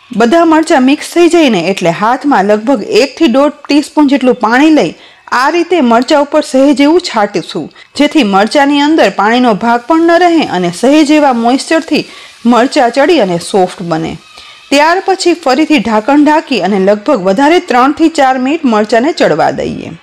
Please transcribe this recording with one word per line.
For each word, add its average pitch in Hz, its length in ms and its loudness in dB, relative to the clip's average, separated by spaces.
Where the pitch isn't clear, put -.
બધા 233 320 2
મરચાં 320 380 2
મિક્સ 277 300 -2
થઈ 339 140 4
જાય 311 220 2
ને, 180 160 -2
એટલે 185 280 -2
હાથમાં 220 560 0
લગભગ 214 480 -2
એક 269 180 -2
થી 330 160 0
દોઢ 285 300 0
ટીસ્પૂન 285 500 0
જેટલું 254 300 0
પાણી 262 320 2
લઈ 202 180 0
આ 262 180 0
રીતે 339 320 -2
મરચાં 247 420 2
ઉપર 302 180 -2
સહેજ 269 380 0
એવું 302 220 2
છાંટીશું, 202 640 -6
જેથી 202 320 0
મરચાંની 277 560 0
અંદર 294 300 2
પાણીનો 233 440 0
ભાગ 233 260 -2
પણ 330 260 0
ન 339 100 2
રહે 339 300 2
અને 180 240 -4
સહેજ 285 400 2
એવા 285 240 2
મોઇશ્ચરથી 262 680 -2
મરચાં 240 460 2
ચડી 294 300 2
અને 185 200 0
સોફ્ટ 185 440 -2
બને. 160 280 -6
ત્યાર 320 360 0
પછી 370 340 -2
ફરીથી 302 440 0
ઢાંકણ 233 440 0
ઢાંકી 302 360 0
અને 190 180 -2
લગભગ 208 440 0
વધારે 277 400 2
ત્રણ 269 320 0
થી 311 160 0
ચાર 269 260 0
મિનિટ 277 300 -4
મરચાંને 226 460 0
ચડવા 156 400 0
દઈએ. 156 380 -8